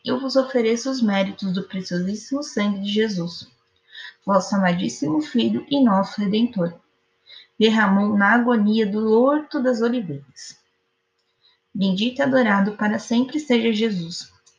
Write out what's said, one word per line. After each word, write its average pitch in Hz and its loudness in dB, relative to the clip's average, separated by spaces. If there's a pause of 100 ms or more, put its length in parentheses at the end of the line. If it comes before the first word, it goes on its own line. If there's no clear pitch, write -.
eu 247 -2
vos 269 -4
ofereço 247 0
os 262 -6
méritos 196 0
do 190 -4
preciosíssimo 190 -6
sangue 202 -4
de 202 -6
Jesus, 202 -2 (760)
vosso 196 0
amadíssimo 196 0
Filho 226 -2
e 277 2
nosso 196 2
Redentor, 202 0 (840)
derramou 208 2
na 202 4
agonia 226 2
do 214 0
Horto 277 2
das 247 0
Oliveiras. 226 -6 (1160)
Bendito 196 -2
e - 0
adorado 214 2
para 214 -2
sempre 262 0
seja 233 2
Jesus, 202 -4 (300)